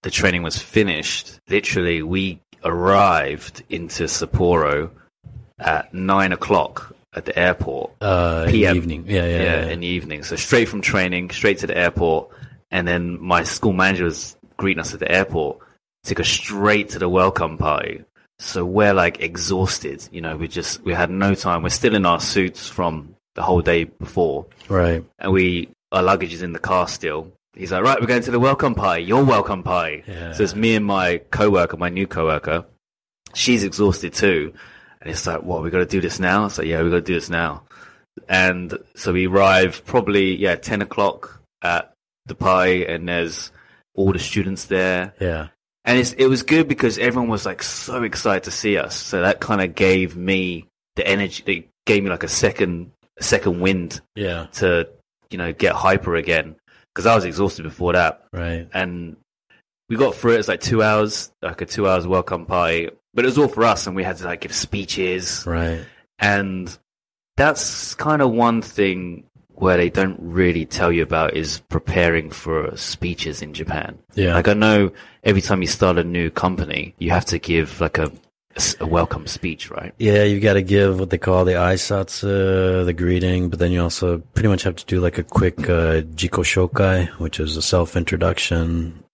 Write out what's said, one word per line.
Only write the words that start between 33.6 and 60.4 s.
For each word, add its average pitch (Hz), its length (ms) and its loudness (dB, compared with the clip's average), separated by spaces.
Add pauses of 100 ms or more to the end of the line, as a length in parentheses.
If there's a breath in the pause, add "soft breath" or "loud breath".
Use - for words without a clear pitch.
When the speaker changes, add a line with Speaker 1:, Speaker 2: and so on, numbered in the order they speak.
Speaker 1:
exhausted 95 500 0
too. 85 400 2 (460 loud breath)
And 80 100 -12
it's - 160 -6
like, 85 160 -4
"What, 85 200 -6
we 82 80 -4
gotta 90 140 2
do 95 160 0
this 85 180 -4
now?" 95 280 2
It's 98 100 -8
like, 78 100 -4
"Yeah, 80 160 -2
we 85 60 2
gotta 85 140 2
do 90 120 -4
this 82 140 -4
now." 82 360 -4 (640 loud breath)
And 90 500 2 (160)
so - 180 -4
we 92 140 2
arrive 95 580 4
probably, 98 520 2
yeah, 92 200 0
ten 107 260 -4
o'clock - 600 -4 (200)
at 87 300 -2 (340)
the - 80 -12
party, 92 520 2
and 85 220 -6
there's 85 440 -4 (420 soft breath)
all 95 200 2
the 87 40 -2
students 95 480 -4
there. 92 540 0
Speaker 2:
Yeah. 80 280 -4 (360)
Speaker 1:
And 123 140 2
it's, 123 160 0
it 131 140 4
was 131 140 2
good 156 260 2
because 123 280 0
everyone 120 320 0
was, 107 160 -2
like, 92 180 -8
so - 420 -6
excited 98 400 -2
to 90 60 -10
see 104 280 0
us. - 180 -4
So - 240 -4
that 92 220 2
kinda 98 260 0
gave 92 480 2
me 90 480 -2 (320)
the 87 100 -4
energy, 98 400 -2
it 85 220 -4 (160)
gave 104 180 4
me, 98 60 -2
like, 87 140 -4
a 82 60 -6
second, 90 640 -2 (260)
a - 40 -8
second 92 380 0
wind 92 400 -2 (140)
Speaker 2:
Yeah. 87 380 -6
Speaker 1:
to, 87 360 2 (420)
you 92 60 -10
know, 87 160 -4
get 90 220 0
hyper 95 420 2
again. 80 400 -2 (380 soft breath)
'Cause 90 120 -8
I 117 80 6
was 98 100 2
exhausted 87 400 -2
before 85 300 -2
that. 85 280 2 (100)
Speaker 2:
Right. 85 400 -6
Speaker 1:
And 87 440 -6 (760 soft breath)
we 117 60 -2
got 123 180 2
through 117 200 2
it. 113 40 4
It's, 107 100 -2